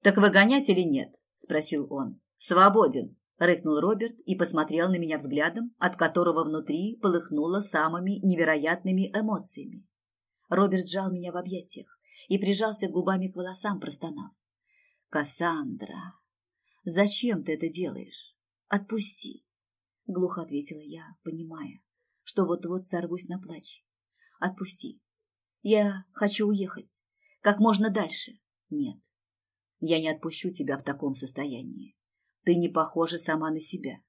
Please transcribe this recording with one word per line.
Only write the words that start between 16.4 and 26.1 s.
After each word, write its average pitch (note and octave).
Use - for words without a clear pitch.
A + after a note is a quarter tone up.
зачем G3+
ты D#3
это D#3+
делаешь? -
Отпусти", -
глухо F3+
ответила D3
я, D#3+
понимая, D#3+
что F#3+
вот-вот F3
сорвусь F3
на F3+
плач. -
"Отпусти! F#3
Я G#3